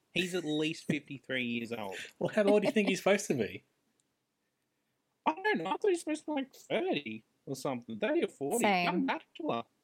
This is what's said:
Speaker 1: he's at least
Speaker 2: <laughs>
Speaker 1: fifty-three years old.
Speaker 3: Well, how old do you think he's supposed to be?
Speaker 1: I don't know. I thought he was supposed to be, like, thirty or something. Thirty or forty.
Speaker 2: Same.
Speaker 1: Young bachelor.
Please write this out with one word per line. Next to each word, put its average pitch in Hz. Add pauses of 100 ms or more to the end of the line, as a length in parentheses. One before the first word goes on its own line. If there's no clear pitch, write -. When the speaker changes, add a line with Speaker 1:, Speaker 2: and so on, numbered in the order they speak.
(120)
Speaker 1:
he's 175
at 175
least 156
Speaker 2:
<laughs> -
Speaker 1:
fifty-three 131
years 117
old. 101 (240)
Speaker 3:
Well, -
how 214
old 202
do 196
you -
think 202
he's 190
supposed 196
to 170
be? 104 (1600)
Speaker 1:
I 302
don't 381
know. 165
I -
thought -
he 415
was 339
supposed 311
to 302
be, 285
like, -
thirty 175 (240)
or 139
something. 120
Thirty 285
or 190
forty. 143
Speaker 2:
Same. 190
Speaker 1:
Young 175
bachelor. 277 (220)